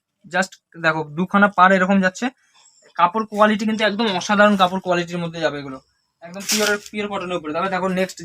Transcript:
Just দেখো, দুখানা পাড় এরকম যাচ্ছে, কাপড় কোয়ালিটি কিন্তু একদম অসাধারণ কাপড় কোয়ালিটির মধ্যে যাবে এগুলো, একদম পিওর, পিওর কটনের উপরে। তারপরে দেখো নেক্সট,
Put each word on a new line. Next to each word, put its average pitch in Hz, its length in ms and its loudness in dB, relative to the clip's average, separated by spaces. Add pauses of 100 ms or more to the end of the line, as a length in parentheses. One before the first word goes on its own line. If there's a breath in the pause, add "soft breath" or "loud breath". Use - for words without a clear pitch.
(240)
Just 180 280 -2 (320)
দেখো, 160 160 0 (180)
দুখানা 202 380 4
পাড় 185 220 6
এরকম 190 260 2
যাচ্ছে, 185 220 -2 (720 soft breath)
কাপড় 196 320 2
কোয়ালিটি 208 400 2
কিন্তু 220 180 -2
একদম 208 180 -2 (120)
অসাধারণ 208 420 4
কাপড় 185 240 2
কোয়ালিটির 175 380 -2
মধ্যে 165 220 -8
যাবে 143 180 0
এগুলো, 135 160 -12 (480)
একদম 185 240 -14
পিওর, 214 180 0 (220)
পিওর 208 220 -8
কটনের 180 260 -6
উপরে। 151 160 -10
তারপরে 185 200 -2
দেখো 185 140 -2 (100)
নেক্সট, 185 260 -2